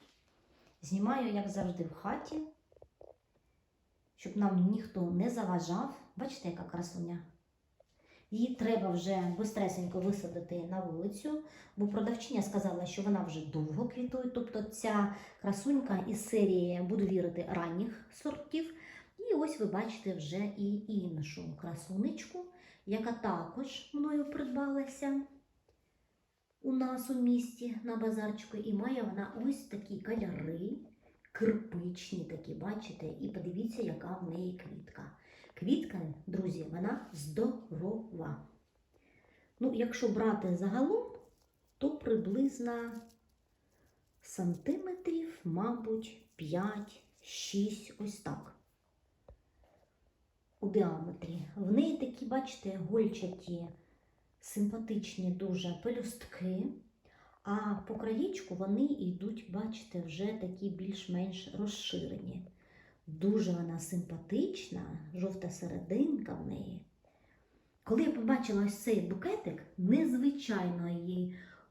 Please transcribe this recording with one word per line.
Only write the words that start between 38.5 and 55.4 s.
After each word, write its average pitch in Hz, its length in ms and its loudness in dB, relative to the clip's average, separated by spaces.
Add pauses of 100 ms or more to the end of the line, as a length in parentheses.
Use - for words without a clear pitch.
Ну, 254 140 2
якщо 233 360 2
брати 190 460 4
загалом, 262 560 4 (640)
то 294 200 2
приблизно 233 920 2 (1300)
сантиметрів, 330 1200 -2
мабуть, 220 760 -2 (140)
п'ять-шість, - 1600 -2
ось 208 200 -6
так, - 360 -8 (2000)
у 196 100 2
діаметрі. 170 760 0 (100)
В 196 160 0
неї 294 260 8
такі, 254 280 -4
бачите, 220 520 -2
гольчаті, 180 880 0 (720)
симпатичні 202 920 -2
дуже 180 520 -2